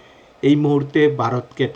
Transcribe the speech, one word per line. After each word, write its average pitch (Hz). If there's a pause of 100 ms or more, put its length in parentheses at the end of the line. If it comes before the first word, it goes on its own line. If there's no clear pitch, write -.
(420)
এই 143
মুহূর্তে 147
ভারতকে 123